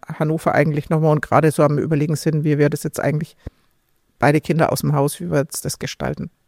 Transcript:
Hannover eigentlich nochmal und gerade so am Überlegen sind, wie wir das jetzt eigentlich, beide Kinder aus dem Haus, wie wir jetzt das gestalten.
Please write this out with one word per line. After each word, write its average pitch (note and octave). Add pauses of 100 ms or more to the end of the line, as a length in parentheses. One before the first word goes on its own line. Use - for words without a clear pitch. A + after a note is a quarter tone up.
(180)
Hannover D#3
eigentlich D3
nochmal D#3
und D3+
gerade D3+
so D#3
am D3
Überlegen D3+
sind, D#3
wie D3
wir D3
das D3+
jetzt -
eigentlich, D3+ (840)
beide D3
Kinder D#3
aus -
dem D3
Haus, C#3+
wie F3
wir D3+
jetzt -
das C#3+
gestalten. - (180)